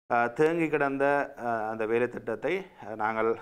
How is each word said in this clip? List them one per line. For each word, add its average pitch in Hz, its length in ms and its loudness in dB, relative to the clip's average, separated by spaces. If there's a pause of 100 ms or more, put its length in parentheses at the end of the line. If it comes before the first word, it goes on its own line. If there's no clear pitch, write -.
(120)
அ, 120 160 4
தேங்கி 156 400 2
கிடந்த, 143 680 2
அ, 113 300 -2
அந்த 110 180 -2
வேலை 117 220 2
திட்டத்தை, 123 580 -6 (200)
அ, 107 80 -10
நாங்கள் 110 480 0